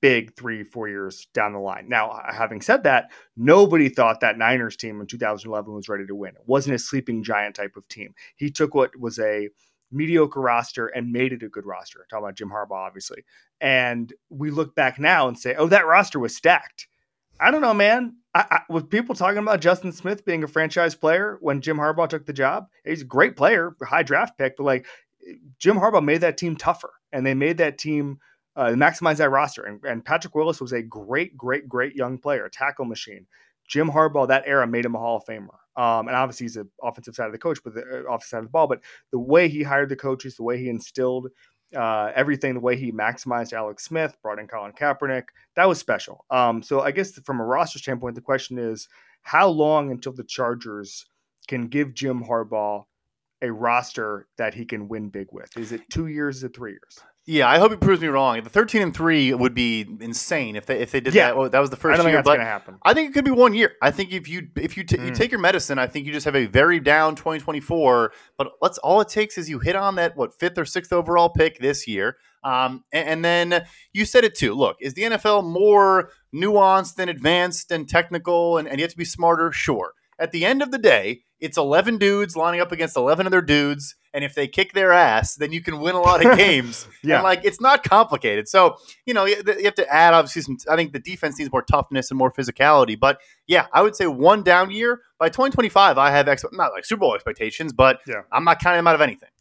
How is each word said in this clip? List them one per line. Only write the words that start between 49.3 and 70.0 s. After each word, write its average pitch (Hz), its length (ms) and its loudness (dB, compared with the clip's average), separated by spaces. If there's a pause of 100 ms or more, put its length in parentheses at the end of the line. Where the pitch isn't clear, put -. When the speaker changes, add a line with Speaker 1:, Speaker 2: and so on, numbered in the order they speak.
Speaker 1:
long 151 420 0
until 127 220 -10
the 127 100 -16
Chargers 117 840 -10 (420)
can 123 180 -8
give 135 260 -4
Jim 127 300 -6
Harbaugh 107 640 -6 (580)
a 123 100 -6
roster 113 760 -4 (100)
that 107 160 -4
he 117 100 -14
can 107 240 -10
win 107 220 -10
big 98 200 -12
with? - 280 -20
Is 113 140 -12
it 113 180 -12
two 165 160 -6
years? 147 320 -8
Is 131 60 -14
it 123 100 -12
three 120 160 -14
years? - 300 -20 (280)
Speaker 2:
Yeah, 147 200 4
I 139 100 8
hope 214 140 6
he 214 40 -8
proves 190 240 2
me 160 60 -4
wrong. 135 360 0
The 113 60 -14
thirteen 220 340 2
and 170 120 -4
three 151 400 0
would 123 180 0
be 117 320 -2 (160)
insane 117 540 -6
if 104 100 -10
they, 131 140 -4
if 117 140 -6
they 139 80 -2
did 127 120 -4
Speaker 1:
Yeah. 180 140 6
Speaker 2:
that. 123 100 0
Well, 131 140 0
that 131 80 2
was 139 120 2
the 131 60 -12
Speaker 1:
I - 40 -20
Speaker 2:
first 156 160 2
Speaker 1:
don't 170 80 4
think 165 80 4
Speaker 2:
year, 156 60 4
Speaker 1:
that's 135 60 0
Speaker 2:
but 143 120 6
Speaker 1:
gonna 113 120 -4
happen. 98 360 -10
Speaker 2:
I 208 100 6
think 302 160 -2
it 269 40 -16
could 285 100 0
be 269 80 0
one 247 200 8
year. 214 200 2 (100)
I 135 80 4
think 180 220 -6
if 175 160 -10
you, 175 260 -12
if 151 220 -8
you 190 80 -10
ta-, 170 180 -2
you 127 80 -8
Speaker 1:
Mm. 127 60 -8
Speaker 2:
take 233 160 0
your 233 80 -4
medicine, 170 360 0
I 127 120 -2
think 139 180 -8
you 147 60 -10
just 147 120 -6
have 143 120 0
a 127 100 2
very 143 320 4
down 151 380 2
twenty 160 240 -6
twenty-four. 139 720 0 (260)
But 135 140 -4 (100)
let's, 185 160 0
all 185 220 2
it 208 80 -2
takes 214 300 -4
is 160 120 -10
you 143 80 -8
hit 151 160 -2
on 196 220 -2
that, 170 200 -2